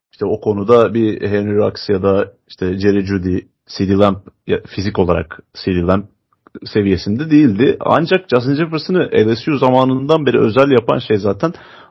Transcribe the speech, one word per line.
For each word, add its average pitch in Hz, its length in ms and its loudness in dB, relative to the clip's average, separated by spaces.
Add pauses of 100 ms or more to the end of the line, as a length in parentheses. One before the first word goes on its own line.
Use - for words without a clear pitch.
(120)
İşte - 140 -8
o 104 160 -4
konuda 104 520 2
bir 110 280 -2
Henry 104 340 -2
Ruggs 104 340 -2
ya 95 140 0
da 98 280 0 (160)
işte 92 300 -6
Jerry 98 280 2
Jeudy, 92 340 -4 (380)
C 98 100 -2
D 98 60 2
Lamb, 98 240 2 (300)
ya 90 140 -2 (140)
fizik 95 240 -4
olarak 85 400 -2 (140)
C - 180 -6
D 90 80 0
Lamb 92 240 0 (720)
seviyesinde 104 580 -2
değildi. 139 480 4
Ancak 131 500 0
Justin 123 260 0
Jefferson'ı 160 560 -2
L 110 240 2
S 156 160 -4
U 143 60 0
zamanından 131 680 2
beri 117 140 2
özel 120 320 2
yapan 131 280 2
şey 110 180 -2
zaten 101 360 -2 (380)